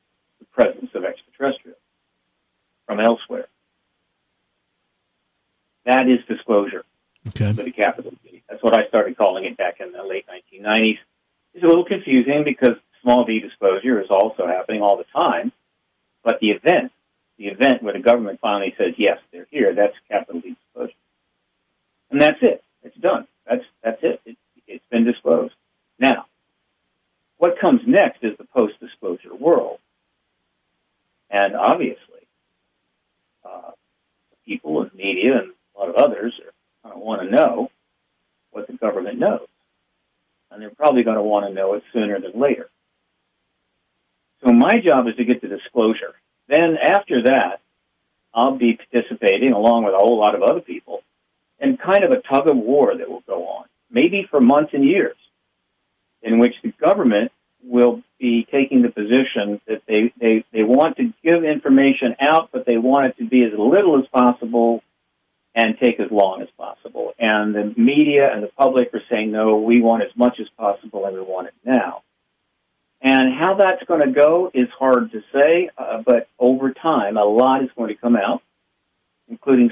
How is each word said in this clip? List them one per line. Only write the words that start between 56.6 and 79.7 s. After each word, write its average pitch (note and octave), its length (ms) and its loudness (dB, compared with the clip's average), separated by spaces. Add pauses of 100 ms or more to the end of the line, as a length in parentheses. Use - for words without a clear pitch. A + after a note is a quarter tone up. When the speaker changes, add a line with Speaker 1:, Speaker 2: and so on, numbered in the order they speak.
Speaker 1:
the - 80 -6
government B2 600 0 (280)
will A#2+ 400 2 (160)
be A#2 320 -2
taking C#3 320 2
the A#2 80 2
position A2 800 -2
that A2 180 -8
they, A2+ 360 -2
they, A2+ 320 0
they A2 100 0
want C#3 320 2
to A#2+ 260 -4
give E3+ 220 2
information C3+ 800 2
out, D#3 320 2
but B2 120 -8
they A#2+ 120 2
want C3 300 2
it - 100 -6
to A#2+ 100 -6
be B2+ 160 4
as A2 140 0
little D#3 420 4
as B2+ 80 -2
possible A#2+ 720 0 (720)
and A2+ 300 0
take A#2 160 2
as G2 120 -4
long G2 300 2
as - 60 -12 (100)
possible. - 640 -12
And G#2+ 340 0
the G#2 220 -4
media C#3 560 4
and G#2+ 100 -8
the G#2 60 -8
public C3 460 0
are G#2 160 -8
saying, G#2+ 220 -2
"No, A2 260 2
we A#2 240 4
want A2+ 220 2
as - 120 -8
much A#2+ 240 0
as G#2+ 80 -12 (100)
possible G2+ 500 -6
and F#2+ 80 -8
we F#2+ 60 -10
want F#2 260 -8
it - 80 -20 (100)
now." A2+ 380 -2 (1000)
And C3 320 2
how F3 220 -2
that's F#3+ 300 2
gonna D3 260 0
go D#3 420 4
is B2 240 0
hard B2 340 2
to A2 100 -10 (120)
say, E3 440 2
uh, A2+ 280 -8
but A#2+ 240 2 (100)
over C3 320 2
time, A2 460 -2
a G#2 80 4
lot B2+ 380 2
is B2+ 120 -4
going A2+ 140 -6
to G#2 100 -12
come A#2+ 160 2
out, G#2 260 -2 (840)
including A#2+ 440 2